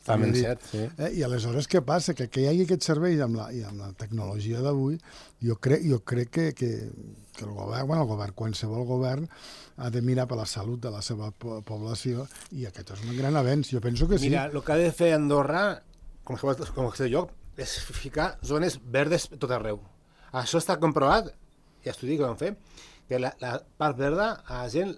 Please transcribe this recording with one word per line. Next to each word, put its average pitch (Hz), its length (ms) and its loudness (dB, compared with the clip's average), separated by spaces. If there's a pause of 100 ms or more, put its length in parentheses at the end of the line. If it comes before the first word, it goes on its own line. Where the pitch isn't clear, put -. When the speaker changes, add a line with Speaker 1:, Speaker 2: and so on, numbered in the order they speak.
Speaker 1:
Totalment 117 280 4
Speaker 2:
Vull 123 80 4
dir, 120 60 4
Speaker 1:
cert, 120 240 -2
sí. 110 160 -2 (120)
Speaker 2:
eh, 151 200 -2
i 160 60 2
aleshores, 123 440 0
què 185 140 4
passa? 151 320 0
Que, 123 160 -4
que 131 120 0
hi 135 60 6
hagi 170 220 6
aquest 180 140 2
servei 160 380 4
amb 117 140 2
la, 110 160 -4
i 120 120 -6
amb 101 180 -10
la 98 120 -10
tecnologia 107 680 -4
d'avui, 139 360 2 (440)
jo 117 140 2
crec, 151 280 4
jo 135 200 4
crec 123 260 -2
que, 160 240 0
que, 120 160 0 (640)
que - 100 -12
el 104 60 -8
govern, 110 360 -4
bueno, 160 160 4
el 127 60 2
govern, 104 260 -2
qualsevol 110 500 -2
govern, 131 420 0 (500)
ha 127 120 -6
de 120 140 0
mirar 127 240 2
per 120 80 -4
la 110 100 -4
salut 110 380 -6
de 127 80 -4
la 104 100 -8
seva 107 300 -4
po-, 113 320 -10
població, 113 640 -4 (260)
i 131 160 -8
aquest 92 240 -14
és 101 140 -10
un 120 100 -4
gran 135 240 2
avenç, 135 320 2
jo 127 80 0
penso 120 300 2
que - 100 6
sí. 139 80 2
Speaker 1:
Mira, 139 240 2
el 147 100 -2
que 151 120 0
ha - 20 6
de 170 160 6
fer 170 240 6
Andorra, 147 460 4 (640)
com 120 80 -4
que, 139 160 0 (240)
com 131 160 0
que 135 160 0
lloc, 160 240 2 (240)
és - 220 -6 (180)
ficar 151 380 -2 (100)
zones 151 400 0
verdes 143 460 2 (100)
tot 123 120 -2
arreu. 110 280 -2 (540)
Això 127 260 0
està 175 240 0
comprovat, 156 480 4 (540)
i 127 40 -4
estudi 135 300 -4
que 139 80 2
vam 117 80 -2
fer, 196 220 -6 (500)
que 127 160 0
la, 127 160 -2
la 123 160 -6 (220)
part 151 200 0
verda 165 360 0 (120)
a 123 200 -8
la 120 40 -6
gent 175 280 -2